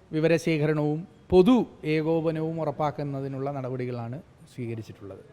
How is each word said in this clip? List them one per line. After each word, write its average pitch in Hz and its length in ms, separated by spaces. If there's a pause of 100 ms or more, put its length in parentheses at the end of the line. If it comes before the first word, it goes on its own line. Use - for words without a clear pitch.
(140)
വിവരശേഖരണവും 156 840 (340)
പൊതു 185 220 (400)
ഏകോപനവും 160 680
ഉറപ്പാക്കുന്നതിനുള്ള 139 840 (100)
നടപടികളാണ് 127 580 (360)
സ്വീകരിച്ചിട്ടുള്ളത്. 110 720 (100)